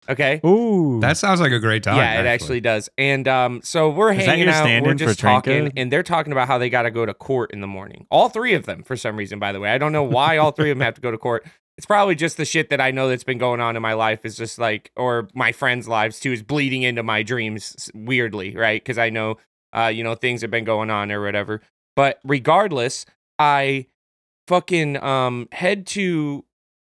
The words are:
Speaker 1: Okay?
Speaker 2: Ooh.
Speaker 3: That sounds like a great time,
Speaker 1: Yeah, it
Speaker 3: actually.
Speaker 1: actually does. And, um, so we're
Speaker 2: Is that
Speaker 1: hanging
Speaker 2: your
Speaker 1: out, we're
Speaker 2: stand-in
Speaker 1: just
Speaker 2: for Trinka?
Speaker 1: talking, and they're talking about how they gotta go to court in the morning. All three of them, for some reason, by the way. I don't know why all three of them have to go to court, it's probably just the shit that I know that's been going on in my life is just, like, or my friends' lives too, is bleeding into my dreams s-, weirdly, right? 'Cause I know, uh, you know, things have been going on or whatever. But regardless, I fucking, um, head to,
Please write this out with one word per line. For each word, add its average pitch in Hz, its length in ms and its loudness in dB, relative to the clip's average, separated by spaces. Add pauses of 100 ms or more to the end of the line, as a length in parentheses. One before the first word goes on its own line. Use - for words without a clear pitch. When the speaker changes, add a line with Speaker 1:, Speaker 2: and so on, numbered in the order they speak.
Speaker 1:
Okay? 143 360 0
Speaker 2:
Ooh. 185 580 4
Speaker 3:
That 139 160 2
sounds 190 220 2
like 143 120 4
a 117 80 2
great 110 240 2
time, 107 140 2
Speaker 1:
Yeah, 113 160 2
it - 20 0 (100)
Speaker 3:
actually. 120 40 2
Speaker 1:
actually 123 320 -2
does. 110 260 0 (100)
And, 135 300 0
um, 127 340 2
so 156 280 2
we're 202 200 4
Speaker 2:
Is 190 80 2
that 190 80 0
Speaker 1:
hanging 170 200 4
Speaker 2:
your 160 80 6
Speaker 1:
out, 156 100 4
we're 123 60 4
Speaker 2:
stand-in 135 280 4
Speaker 1:
just 117 180 2
Speaker 2:
for - 40 -8
Trinka? 127 300 4 (100)
Speaker 1:
talking, 147 160 -2
and 127 160 -2
they're 165 100 4
talking 160 300 -2
about 127 160 0
how 131 100 2
they 123 120 -2
gotta 120 200 0
go 113 160 -2
to 101 80 -4
court - 380 -4
in 101 80 -12
the 98 80 -8
morning. 98 420 -14
All 196 180 4
three 226 260 -2
of 127 120 -2
them, 87 160 -10
for 127 140 -8
some 107 200 -6
reason, 104 220 -8
by 101 140 -2
the 98 80 -8
way. 104 100 -2
I 127 80 2
don't 151 140 0
know 151 100 2
why 139 360 2
all 151 120 4
three 151 220 0
of 127 60 -4
them 135 60 -2
have 117 100 -2
to - 60 -20
go 123 120 -4
to 113 60 -8
court, 117 280 -4 (320)
it's - 80 -18
probably 202 280 4
just 156 220 -4
the 156 80 -4
shit 156 240 -2
that 135 120 0
I 131 100 2
know 131 180 0
that's 123 160 -2
been 127 140 -2
going 123 240 0
on 117 140 0
in 113 60 -6
my 110 120 -2
life 110 320 0
is 104 100 -12
just, 113 220 -10
like, 110 380 -2
or 117 360 -2
my 120 200 0
friends' 123 360 -2
lives 110 320 -2
too, 135 120 -2
is 110 100 -4
bleeding 131 400 -2
into 120 200 0
my 110 200 0
dreams 110 560 -6
s-, - 160 -14
weirdly, 107 600 -4
right? 110 300 -2
'Cause 117 140 -4
I 117 100 2
know, 110 300 -4 (340)
uh, 113 140 0
you 113 180 -2
know, 113 100 -2
things 120 280 -2
have 110 80 -6
been 113 140 -2
going 110 260 -2
on 104 200 -2
or 104 120 -4
whatever. 101 400 -4 (340)
But 139 280 2
regardless, 143 840 0 (320)
I 139 480 2 (600)
fucking, 170 560 0
um, 127 500 -2
head 190 360 -4
to, 160 560 -4 (380)